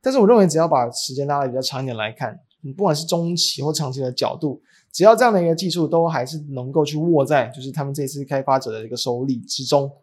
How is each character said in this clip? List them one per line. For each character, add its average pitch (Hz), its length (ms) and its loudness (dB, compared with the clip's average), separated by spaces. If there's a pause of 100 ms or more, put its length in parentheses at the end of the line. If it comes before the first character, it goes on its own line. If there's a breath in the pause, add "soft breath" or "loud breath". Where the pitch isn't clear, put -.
但 262 140 -2
是 269 60 4
我 196 60 8
认 233 100 8
为 196 100 8
只 156 100 2
要 160 120 4
把 127 240 2
时 - 200 -8
间 139 140 -4
拉 143 160 0
得 135 60 -2
比 123 60 -6
较 131 60 -2
长 131 220 -6
一 - 20 -4
点 123 120 -6
来 107 160 -4
看， 110 260 -8 (220)
你 135 120 -12
不 196 120 -4
管 165 100 4
是 151 100 -4
中 170 300 -2
期 - 260 -2
或 147 120 -2
长 143 180 -4
期 131 100 -8
的 127 120 -4
角 - 240 -4
度， 139 260 -6 (300 soft breath)
只 - 100 -2
要 220 140 8
这 247 80 4
样 226 100 4
的 180 80 2
一 170 60 2
个 165 40 2
技 175 160 -2
术 160 200 0
都 165 180 2
还 151 180 -2
是 151 140 -10 (120)
能 131 200 -8
够 147 140 2
去 147 120 -6
握 160 280 2
在 143 240 0
就 127 120 -16
是 131 120 -10
他 147 100 -6
们 139 100 -6
这 143 140 -4
次 139 180 -10
开 139 160 -4
发 135 160 0
者 131 140 -4
的 110 140 -8
一 110 40 -14
个 120 80 -8
手 123 280 -4
里 131 140 -2
之 120 260 -10
中 139 260 0 (120)